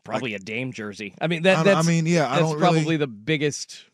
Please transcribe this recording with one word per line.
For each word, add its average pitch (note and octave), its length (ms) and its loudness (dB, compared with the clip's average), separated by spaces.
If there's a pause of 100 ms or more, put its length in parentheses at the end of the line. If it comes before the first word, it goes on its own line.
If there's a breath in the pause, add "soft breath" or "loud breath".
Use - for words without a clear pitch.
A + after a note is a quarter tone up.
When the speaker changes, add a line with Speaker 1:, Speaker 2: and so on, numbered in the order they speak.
Speaker 1:
Probably A#2 300 -6
Speaker 2:
Like, G2 80 -10
Speaker 1:
a - 20 -18
Dame A#2+ 280 -6
jersey. G#2 480 -10
I D#3 60 -2
mean, E3 160 -2
that, F#3 160 4
Speaker 2:
I, - 40 2
I - 20 2
Speaker 1:
that's, E3+ 240 4
Speaker 2:
mean, E3 180 2
yeah, D#3+ 240 2
I C#3 60 0
Speaker 1:
that's D#3+ 140 2
Speaker 2:
don't D3+ 100 -4
Speaker 1:
probably E3 220 4
Speaker 2:
really D#3+ 140 0
Speaker 1:
the C#3+ 120 -2
biggest C3+ 840 -6